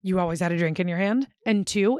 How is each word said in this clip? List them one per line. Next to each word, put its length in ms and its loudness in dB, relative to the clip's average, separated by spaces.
you 160 0
always 200 -2
had 120 0
a 60 -2
drink 220 -2
in 80 -2
your 120 -4
hand. 280 0
And 220 2
two, 320 2